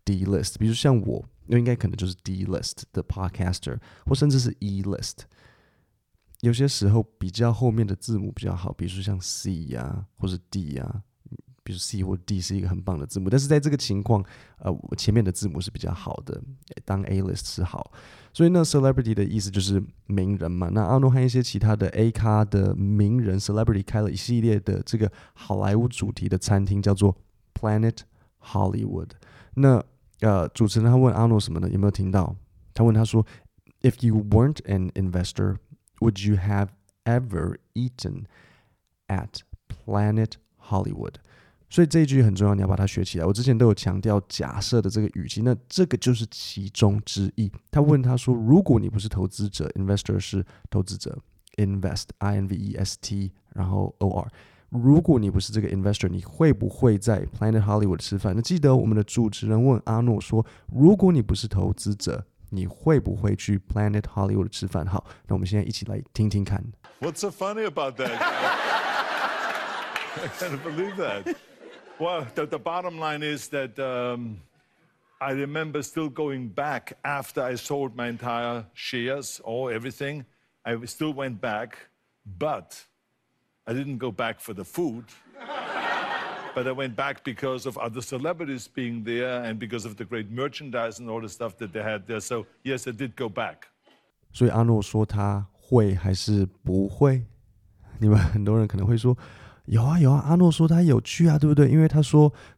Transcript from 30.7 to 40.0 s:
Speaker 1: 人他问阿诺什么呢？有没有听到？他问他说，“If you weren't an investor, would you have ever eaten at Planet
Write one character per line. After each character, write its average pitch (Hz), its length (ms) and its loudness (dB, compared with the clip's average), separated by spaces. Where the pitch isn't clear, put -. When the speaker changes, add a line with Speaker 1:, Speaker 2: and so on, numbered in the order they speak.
Speaker 1:
人 113 80 6
他 123 60 8
问 127 200 6
阿 113 100 4
诺 113 160 6
什 87 100 -2
么 85 100 -4
呢？ 90 100 -2
有 98 80 2
没 98 80 4
有 101 40 4
听 95 220 0
到？ 92 240 2
他 113 100 4
问 113 100 8
他 110 80 4
说， 110 240 2
“If 123 260 2
you 110 100 4
weren't 107 500 4
an 92 260 0
investor, 95 640 -2
would 104 280 2
you 104 80 4
have 101 320 0
ever 113 520 -2
eaten 101 540 -6
at - 320 -6
Planet 107 640 0